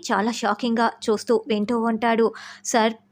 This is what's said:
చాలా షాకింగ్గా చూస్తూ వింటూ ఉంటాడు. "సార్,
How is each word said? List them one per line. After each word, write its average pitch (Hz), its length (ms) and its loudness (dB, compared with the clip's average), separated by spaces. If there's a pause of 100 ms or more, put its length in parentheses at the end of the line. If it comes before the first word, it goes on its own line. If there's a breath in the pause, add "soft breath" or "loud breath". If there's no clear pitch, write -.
చాలా 220 300 0
షాకింగ్గా 233 560 0 (120)
చూస్తూ 226 340 0 (120)
వింటూ 214 360 0
ఉంటాడు. 226 440 2 (380 loud breath)
"సార్, 226 280 2 (200)